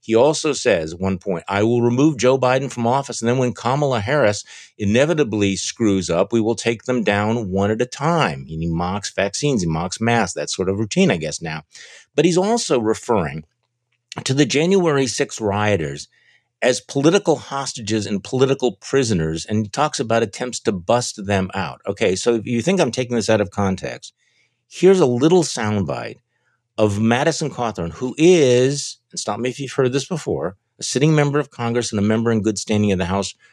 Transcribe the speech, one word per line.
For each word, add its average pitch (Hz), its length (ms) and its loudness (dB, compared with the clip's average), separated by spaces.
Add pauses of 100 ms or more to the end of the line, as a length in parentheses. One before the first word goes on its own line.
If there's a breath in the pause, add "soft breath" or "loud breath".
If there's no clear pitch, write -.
He 110 120 2
also 147 360 4
says 87 400 0
at 85 80 -10
one 95 180 -2
point, 90 280 -6
"I 98 160 0
will 120 180 2
remove 131 360 2
Joe 123 200 4
Biden 131 360 0
from 117 160 -2
office, 131 340 -2
and 113 60 0
then 123 100 2
when 123 140 0
Kamala 135 480 0
Harris 113 440 0 (320 loud breath)
inevitably 110 800 2
screws 95 560 0
up, 92 220 2
we 117 80 4
will 110 160 0
take 117 280 -2
them 127 200 -2
down 104 480 0
one 98 180 2
at 110 100 0
a 123 60 0
time." 143 540 0 (100)
And 80 100 -8
he 82 60 -2
mocks 87 460 -4
vaccines, 104 500 -2
he 85 60 -2
mocks 82 320 -4
masks, 113 340 0
that 73 160 -6
sort 92 180 -4
of 98 120 -2
routine, 143 320 0
I 90 60 -2
guess, 78 220 -8
now. 80 220 -8 (540 loud breath)
But - 80 2
he's 170 120 2
also 190 440 0
referring 104 640 -2 (800)
to 131 100 -2
the 147 100 4
January 151 640 2
sixth 135 340 -4
rioters 101 680 -2 (520 soft breath)
as 123 200 2
political 156 560 2
hostages 113 680 -6
and 101 200 -6
political 131 480 0
prisoners, 87 760 -2
and 107 200 -2
he - 20 -12
talks 147 320 -2
about 117 240 2
attempts 117 360 -8
to 113 120 -2
bust 104 540 -2
them 95 280 0
out. 90 320 -6
Okay, 101 300 0
so 120 180 2
if 110 100 -2
you 120 160 -2
think 180 200 0
I'm 139 100 2
taking 120 240 -4
this 113 160 0
out 110 100 4
of 95 120 -2
context, 95 600 -4 (540)
here's 190 340 4
a 156 60 6
little 151 380 4
soundbite 110 720 -4 (600)
of 104 200 2
Madison 131 520 0
Cawthorn, 101 400 -6
who 123 260 -8
is, 143 800 4 (140)
and - 100 -12
stop 104 180 -4
me 120 120 -4
if 120 100 -12
you've 131 120 -10
heard 127 200 0
this 135 140 -2
before, 87 500 -6 (220)
a - 40 -12
sitting 156 320 2
member 147 240 2
of 139 120 -4
Congress 117 420 -2
and 107 60 0
a 98 40 2
member 113 300 2
in 113 80 2
good 98 180 -2
standing 104 340 0
of 92 60 0
the 92 60 0
House 95 300 -2 (180 soft breath)